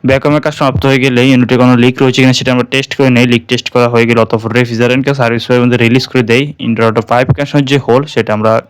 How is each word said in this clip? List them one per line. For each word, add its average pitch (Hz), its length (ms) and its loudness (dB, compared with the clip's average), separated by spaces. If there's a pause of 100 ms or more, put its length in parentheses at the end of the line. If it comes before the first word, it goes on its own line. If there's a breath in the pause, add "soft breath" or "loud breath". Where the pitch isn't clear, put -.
ভ্যাকুয়ামের 143 400 0
কাজ 151 100 -4
সমাপ্ত 131 320 -2
হয়ে 135 180 2
গেলে 123 220 0
ইউনিটে 127 300 2
কোনো 127 200 4
লিক 123 260 2
রয়েছে 131 200 0
কিনা 131 160 2
সেটা 127 140 -4
আমরা 123 180 -2
টেস্ট 135 260 -4
করে 135 140 2
নেই। 123 160 2
লিক 120 240 0
টেস্ট 123 240 -4
করা 120 140 2
হয়ে 117 200 0
গেলে 117 120 2
অতঃপর 110 320 -2
রেফ্রিজারেন্টকে 123 640 0
সার্ভিস 117 300 -2
ওয়্যারের 123 200 2
মধ্যে 123 200 2
রিলিজ 123 240 2
করে 127 140 0
দেই। 117 200 0 (160)
ইনডোর 113 300 -2
অটো 110 140 -2
পাইপ 123 260 -2
কানেকশনের 143 380 -2
যে 139 120 0
হোল 131 280 0
সেটা 107 260 -4
আমরা 107 200 0 (180)